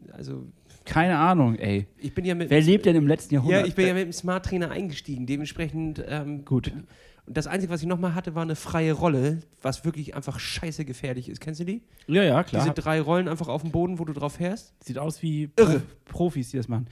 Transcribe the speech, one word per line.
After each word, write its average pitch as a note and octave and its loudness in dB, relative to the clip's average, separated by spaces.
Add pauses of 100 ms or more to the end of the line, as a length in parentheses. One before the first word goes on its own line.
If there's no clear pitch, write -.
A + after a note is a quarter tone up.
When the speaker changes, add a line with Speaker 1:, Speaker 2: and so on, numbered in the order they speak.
(120)
Speaker 1:
also C3+ -12 (400)
Speaker 2:
Keine E3+ 2
Ahnung, D3+ 4
ey. G2+ 0 (100)
Speaker 1:
ich - -10
bin F3+ -4
ja F3+ 0
mit E3+ -2
Speaker 2:
Wer D3+ 8
Speaker 1:
dem D#3 6
Speaker 2:
lebt G#3 6
denn F3 8
im D3+ 6
letzten D#3 0
Jahrhundert? D#3+ 4
Speaker 1:
Ja, F3+ 0
ich F3+ -4
bin F#3 4
ja F3+ 2
mit F#3+ -2
dem E3+ -8
Smart F3+ -4
Trainer F3 -2
eingestiegen, C#3+ -8
dementsprechend, D3+ -6
ähm, D3 -8
Speaker 2:
Gut. B2+ 0 (520)
Speaker 1:
und B2+ -8
das D3 -2
Einzige, E3+ -4
was E3+ -4
ich D#3+ -4
nochmal F3+ -2
hatte, F3 -6
war E3 -2
eine D#3+ -4
freie D#3+ 0
Rolle, D3+ 0 (240)
was C3 -4
wirklich D#3 -6
einfach - -8
scheiße - -8
gefährlich B2+ -8
ist. B2+ -14
Kennst D#3 -10
du F3 -6
die? G3+ -6 (260)
Speaker 2:
Ja, F3+ 4
ja, D#3+ 6
klar. A2+ 0
Speaker 1:
Diese D#3 2
drei D#3 0
Rollen E3+ 2
einfach E3 -4
auf D3 -2
dem D#3+ -6
Boden, F3 0
wo E3 -6
du D#3 -6
drauf C#3 -6
fährst? F3+ -6 (100)
Speaker 2:
Sieht B2+ -8
aus D#3 -6
wie D3+ -2
Speaker 1:
Irre. D#3+ 8 (240)
Speaker 2:
Pro-, - -2
Profis, C3+ -4
die C3+ -6
das A2+ -4
machen. A#2 -2